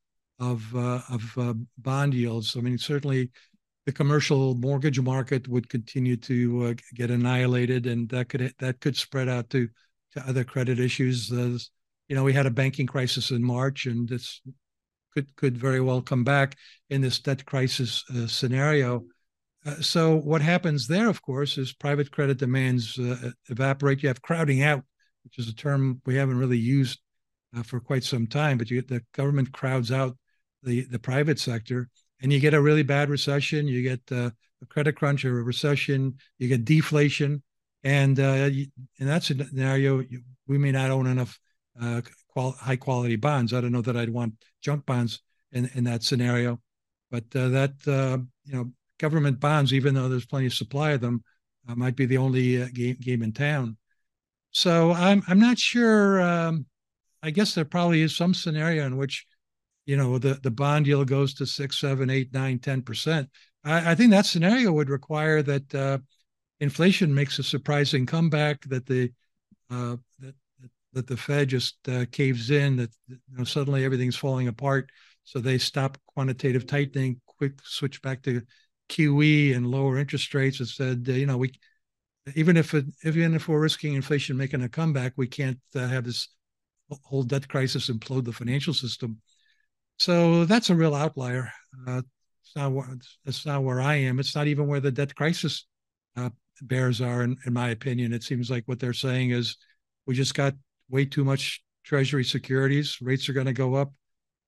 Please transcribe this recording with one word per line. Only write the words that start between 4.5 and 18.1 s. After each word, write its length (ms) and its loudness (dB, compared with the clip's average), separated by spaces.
mortgage 440 0
market 480 -2
would 220 -2
continue 480 -2
to, 460 0
uh, 100 -2
g-, 100 -12
get 160 -4
annihilated, 760 2
and 240 -2
that 200 -4
could, 300 -4
that 200 -4
could 180 -2
spread 320 -4
out 220 -4
to, 180 0
to 140 -10
other 160 -2
credit 360 -2
issues. 500 0
There's, 400 -4
you 80 -4
know, 80 2
we 100 4
had 120 4
a 60 2
banking 360 0
crisis 440 -2
in 120 0
March, 420 -2
and 220 -4
this 340 -10
could, 220 -6
could 220 0
very 240 0
well 200 2
come 220 0
back 320 2
in 120 0
this 180 0
debt 260 -4
crisis, 640 -2
uh, 160 -4